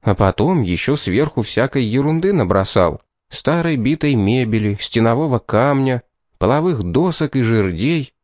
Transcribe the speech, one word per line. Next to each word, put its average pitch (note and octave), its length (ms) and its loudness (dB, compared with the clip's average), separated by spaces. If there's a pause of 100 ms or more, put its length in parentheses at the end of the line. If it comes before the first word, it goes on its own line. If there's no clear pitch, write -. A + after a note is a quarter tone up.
А G#2 80 2
потом A#2+ 480 0
еще G2 360 -2
сверху B2 440 -2
всякой B2+ 420 -2
ерунды D3+ 480 0
набросал. F#2+ 720 2 (280)
Старой E3 460 -2
битой C#3 380 0
мебели, G#2+ 680 0
стенового A#2 600 0
камня, C3 640 0 (340)
половых C3+ 460 0
досок D3+ 520 -2
и C3+ 60 2
жердей. A2+ 720 0 (100)